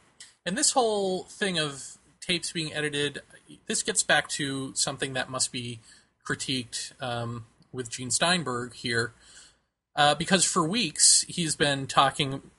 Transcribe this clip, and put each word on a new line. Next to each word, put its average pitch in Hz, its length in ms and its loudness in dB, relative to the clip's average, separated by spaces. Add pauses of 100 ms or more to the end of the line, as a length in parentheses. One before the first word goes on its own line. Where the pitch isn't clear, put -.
(460)
And 180 120 -2
this 294 140 4
whole 202 520 2
thing 185 360 -2
of 139 380 -4 (240)
tapes 175 320 -2
being 156 200 -4
edited, 143 460 -2 (480)
this 220 160 -2
gets 202 180 0
back 151 280 4
to 135 460 -4
something 139 380 -2
that 127 160 -4
must 127 220 -2
be 120 280 -8 (480)
critiqued, - 760 -6
um, 120 440 -6 (280)
with 123 160 -8
Gene 123 220 -8
Steinberg 127 640 0
here, 117 380 -2 (840)
uh, 147 200 6
because 170 300 2
for 175 220 2
weeks 190 600 4
he's 160 280 -2
been 139 300 2
talking 135 560 2 (180)